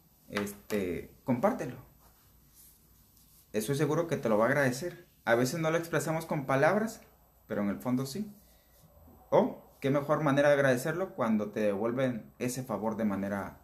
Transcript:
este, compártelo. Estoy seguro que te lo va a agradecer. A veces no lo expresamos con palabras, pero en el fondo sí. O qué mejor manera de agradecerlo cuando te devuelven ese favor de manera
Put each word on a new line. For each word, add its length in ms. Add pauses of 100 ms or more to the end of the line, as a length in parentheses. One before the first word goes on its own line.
(300)
este, 920
compártelo. 540 (1700)
Estoy 240
seguro 320
que 100
te 120
lo 80
va 80
a 40
agradecer. 580 (180)
A 100
veces 240
no 120
lo 60
expresamos 480
con 200
palabras, 560 (460)
pero 140
en 80
el 100
fondo 260
sí. 260 (1000)
O 480
qué 100
mejor 320
manera 280
de 60
agradecerlo 600
cuando 360
te 100
devuelven 760
ese 260
favor 340
de 80
manera 580